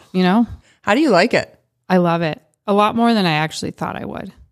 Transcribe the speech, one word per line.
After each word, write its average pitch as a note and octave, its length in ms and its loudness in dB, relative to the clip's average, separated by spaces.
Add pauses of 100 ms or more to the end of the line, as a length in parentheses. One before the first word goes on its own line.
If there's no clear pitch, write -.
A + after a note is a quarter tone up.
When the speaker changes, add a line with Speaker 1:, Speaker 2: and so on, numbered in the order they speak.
Speaker 1:
<laughs> - 100 -20
you F#3 100 0
know. G#3 240 2 (360)
Speaker 2:
How G#3 120 2
do C#4+ 60 2
you D#4+ 80 2
like F#3 240 4
it? - 200 -2 (360)
Speaker 1:
I F#3 80 4
love E3+ 240 2
it. D#3 200 -6 (240)
A G#3 80 -2
lot G#3 220 2
more A#3 180 2
than G3+ 120 0
I D#3+ 80 0
actually D#3 380 -4
thought - 240 -8
I - 100 -10
would. - 260 -12 (200)